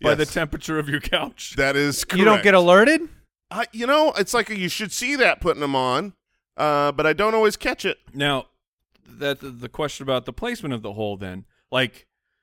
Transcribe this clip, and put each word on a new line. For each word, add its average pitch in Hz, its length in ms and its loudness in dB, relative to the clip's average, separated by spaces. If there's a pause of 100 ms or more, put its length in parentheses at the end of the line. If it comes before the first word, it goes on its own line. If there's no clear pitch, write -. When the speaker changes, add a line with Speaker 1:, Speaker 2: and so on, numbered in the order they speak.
Speaker 1:
by 151 120 2
the 151 100 0
Speaker 2:
Yes. 147 100 -8
Speaker 1:
temperature 160 440 -4
of 151 100 -4
your 143 120 -4
couch. - 580 -6
Speaker 2:
That 139 180 2
is 143 300 0
correct. 185 140 -2
Speaker 3:
You 190 60 8
don't 208 180 6
get 202 100 6
alerted? 208 560 6 (400)
Speaker 2:
I, 214 220 -6
you 233 160 -6
know, 302 300 4
it's 208 180 -2
like 220 160 -2
a, 220 60 -8
you 180 120 -4
should 208 220 -6
see 262 240 -4
that 208 260 2
putting 151 200 0
them 139 140 -2
on, 131 380 -2 (440)
uh, 143 340 0
but 151 160 0
I 156 60 4
don't 208 200 0
always 220 240 2
catch - 280 -4
it. 277 120 -4 (160)
Speaker 1:
Now, 139 320 -2 (640)
that 143 320 -6
the, 143 100 -14
the 120 200 -14
question - 340 -6
about 131 220 -2
the 123 80 -12
placement 226 420 -8
of 110 80 -10
the 104 100 -10
hole, 104 240 -6
then, 95 280 -12 (260)
like, 127 340 -4 (380)